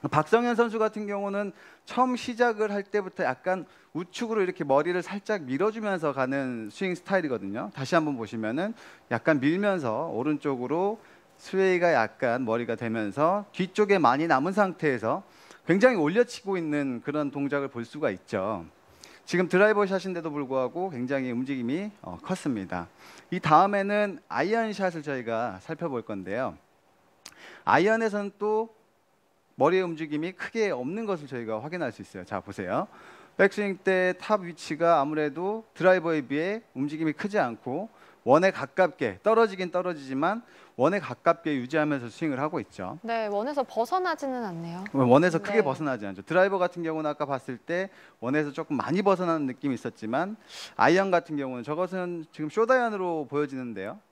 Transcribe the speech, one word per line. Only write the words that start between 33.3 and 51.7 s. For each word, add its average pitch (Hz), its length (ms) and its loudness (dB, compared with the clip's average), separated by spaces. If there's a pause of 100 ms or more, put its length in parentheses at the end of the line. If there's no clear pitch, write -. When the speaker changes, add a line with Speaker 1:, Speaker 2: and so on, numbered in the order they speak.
Speaker 1:
백스윙 196 420 2
때 185 400 2
탑 208 240 0
위치가 170 580 2
아무래도 156 640 -2 (100)
드라이버에 165 480 4
비해 165 400 -2 (120)
움직임이 151 380 -2
크지 202 260 -2
않고 135 500 -4 (360)
원에 160 260 8
가깝게, 143 720 0
떨어지긴 196 480 4
떨어지지만 175 720 -2 (320)
원에 165 240 4
가깝게 160 560 0
유지하면서 135 540 0
스윙을 135 320 -4
하고 156 200 -4
있죠. 101 420 -10
Speaker 2:
네, 226 260 -4
원에서 254 340 -2
벗어나지는 269 840 -4
않네요. 170 480 -8
Speaker 1:
원에서 139 460 4
크게 104 200 0
Speaker 2:
네. - 40 4
Speaker 1:
벗어나지 131 440 -4
않죠. 98 160 -10
드라이버 190 360 2
같은 175 240 -2
경우는 156 260 -4
아까 147 160 -4
봤을 135 320 -6
때 180 320 -4 (320)
원에서 147 300 0
조금 151 260 -8
많이 156 260 0
벗어나는 175 440 2
느낌이 127 280 -4
있었지만 131 600 -4 (400)
아이언 190 360 4
같은 170 240 0
경우는 127 260 -6
저것은 175 680 -6